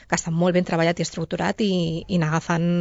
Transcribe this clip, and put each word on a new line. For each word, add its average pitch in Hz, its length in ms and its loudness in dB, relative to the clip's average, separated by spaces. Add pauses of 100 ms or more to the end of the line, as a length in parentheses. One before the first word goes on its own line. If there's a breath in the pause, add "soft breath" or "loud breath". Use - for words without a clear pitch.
que 170 100 -2
està - 140 -4
molt 170 220 2
ben 180 160 4
treballat 165 320 2
i - 20 0
estructurat 170 600 -4
i, 175 440 0
i 185 100 -2
anar 160 120 2
agafant 165 400 0 (120)